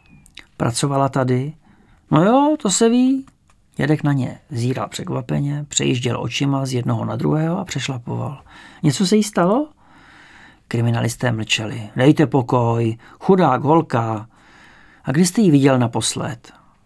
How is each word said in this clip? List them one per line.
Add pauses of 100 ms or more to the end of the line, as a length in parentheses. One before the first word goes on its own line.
(580)
„Pracovala
tady.“ (580)
„No
jo,
to
se
ví.“ (500)
Dědek
na
ně (120)
zíral
překvapeně,
přejížděl
očima
z
jednoho
na
druhého
a
přešlapoval. (400)
„Něco
se
jí
stalo?“ (1000)
Kriminalisté
mlčeli.
„Dejte
pokoj, (240)
chudák
holka.“ (760)
„A
kdy
jste
ji
viděl
naposled?“ (340)